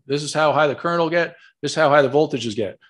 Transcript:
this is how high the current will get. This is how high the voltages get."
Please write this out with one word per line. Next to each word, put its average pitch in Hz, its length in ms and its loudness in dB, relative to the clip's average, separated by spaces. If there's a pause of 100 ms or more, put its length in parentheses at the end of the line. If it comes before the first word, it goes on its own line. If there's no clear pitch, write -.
this 147 180 -4
is 143 100 -10
how 151 180 2
high 147 140 2
the 131 80 -2
current 170 260 -4
will 160 80 0
get. 165 280 -2 (260)
This 143 100 -6
is - 40 -6
how 156 120 2
high 147 140 6
the 127 80 2
voltages 135 460 -2
get." 101 220 -6 (120)